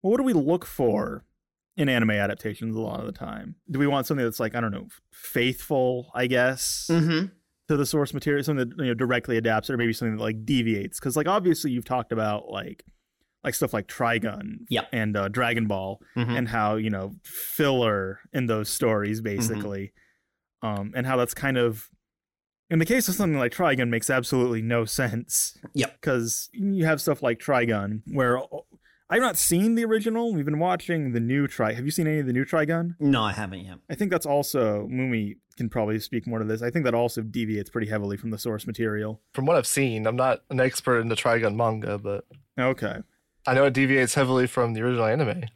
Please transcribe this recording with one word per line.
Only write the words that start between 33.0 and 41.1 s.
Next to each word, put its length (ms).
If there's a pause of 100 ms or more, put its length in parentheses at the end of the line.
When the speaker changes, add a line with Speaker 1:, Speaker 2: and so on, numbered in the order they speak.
Speaker 2:
I 80
haven't 300
yet. 180 (100)
Speaker 1:
I 60
think 160
that's 160
also, 600
Mumi 500 (200)
can 120
probably 300
speak 280
more 120
to 60
this. 160
I 80
think 160
that 80
also 280
deviates 500
pretty 160
heavily 300
from 140
the 60
source 300
material. 540 (120)
Speaker 3:
From 120
what 100
I've 100
seen, 400
I'm 120
not 340
an 80
expert 400
in 80
the 80